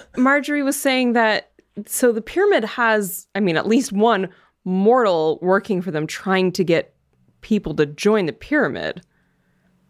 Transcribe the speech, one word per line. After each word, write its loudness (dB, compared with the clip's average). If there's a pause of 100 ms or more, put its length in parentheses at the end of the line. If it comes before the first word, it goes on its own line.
(160)
Marjorie 0
was -2
saying 0
that, 0 (360)
so 0
the -2
pyramid 0
has, -2
I -2
mean, 2
at -2
least 0
one 2 (340)
mortal 2
working 0
for -6
them, -4
trying 0
to 0
get 0 (480)
people -2
to 2
join 0
the -4
pyramid. -4 (880)